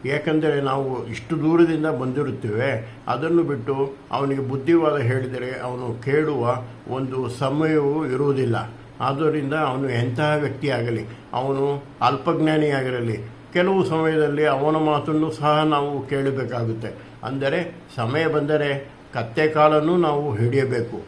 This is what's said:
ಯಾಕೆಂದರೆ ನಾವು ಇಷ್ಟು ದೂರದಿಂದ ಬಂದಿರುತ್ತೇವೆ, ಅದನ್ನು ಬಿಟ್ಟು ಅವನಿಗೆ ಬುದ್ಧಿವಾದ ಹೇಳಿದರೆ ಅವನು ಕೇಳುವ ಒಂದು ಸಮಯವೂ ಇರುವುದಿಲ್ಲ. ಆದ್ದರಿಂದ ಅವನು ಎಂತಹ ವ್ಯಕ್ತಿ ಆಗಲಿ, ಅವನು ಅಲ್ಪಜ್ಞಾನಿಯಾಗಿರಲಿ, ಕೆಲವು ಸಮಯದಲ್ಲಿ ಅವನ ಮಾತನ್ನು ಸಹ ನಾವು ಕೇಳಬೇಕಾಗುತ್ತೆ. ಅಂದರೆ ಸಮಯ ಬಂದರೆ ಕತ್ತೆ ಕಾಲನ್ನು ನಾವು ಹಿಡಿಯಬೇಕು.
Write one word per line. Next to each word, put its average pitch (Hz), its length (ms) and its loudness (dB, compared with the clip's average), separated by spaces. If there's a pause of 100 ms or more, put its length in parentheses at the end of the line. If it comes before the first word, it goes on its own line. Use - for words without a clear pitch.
ಯಾಕೆಂದರೆ 151 580 0
ನಾವು 135 280 0 (160)
ಇಷ್ಟು 113 300 -6
ದೂರದಿಂದ 160 580 4
ಬಂದಿರುತ್ತೇವೆ, 127 720 -2 (400)
ಅದನ್ನು 165 340 2
ಬಿಟ್ಟು 139 320 -2 (360)
ಅವನಿಗೆ 139 320 -2
ಬುದ್ಧಿವಾದ 147 600 2
ಹೇಳಿದರೆ 123 460 -2 (120)
ಅವನು 123 260 -6 (140)
ಕೇಳುವ 143 420 2 (460)
ಒಂದು 131 320 -4 (140)
ಸಮಯವೂ 147 640 2 (100)
ಇರುವುದಿಲ್ಲ. 131 520 0 (420)
ಆದ್ದರಿಂದ 143 640 0
ಅವನು 135 300 -2
ಎಂತಹ 120 440 0
ವ್ಯಕ್ತಿ 147 340 -2
ಆಗಲಿ, 120 320 -2 (300)
ಅವನು 135 320 0 (400)
ಅಲ್ಪಜ್ಞಾನಿಯಾಗಿರಲಿ, 135 1120 2 (340)
ಕೆಲವು 185 340 2
ಸಮಯದಲ್ಲಿ 156 640 2
ಅವನ 143 360 2
ಮಾತನ್ನು 156 500 2
ಸಹ 151 200 2 (140)
ನಾವು 143 260 2 (120)
ಕೇಳಬೇಕಾಗುತ್ತೆ. 120 840 -2 (320)
ಅಂದರೆ 139 380 -2 (320)
ಸಮಯ 127 360 0
ಬಂದರೆ 147 420 0 (400)
ಕತ್ತೆ 123 380 -2
ಕಾಲನ್ನು 151 500 4
ನಾವು 147 260 2 (100)
ಹಿಡಿಯಬೇಕು. 120 600 0 (120)